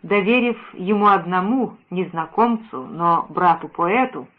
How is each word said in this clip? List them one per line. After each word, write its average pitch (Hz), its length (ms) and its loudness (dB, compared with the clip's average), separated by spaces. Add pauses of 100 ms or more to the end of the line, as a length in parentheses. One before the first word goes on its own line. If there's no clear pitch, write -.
доверив 226 560 0 (160)
ему 202 320 0
одному, 190 720 0 (100)
незнакомцу, 180 960 -2
но 170 440 0
брату-поэту 170 960 0 (100)